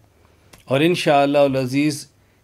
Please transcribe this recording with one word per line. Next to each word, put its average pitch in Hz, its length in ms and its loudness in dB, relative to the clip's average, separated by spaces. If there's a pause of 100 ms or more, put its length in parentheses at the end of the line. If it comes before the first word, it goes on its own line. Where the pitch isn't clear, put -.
(640)
اور 135 140 -2
انشاءاللہ 147 580 0
العزیز 139 720 -2 (360)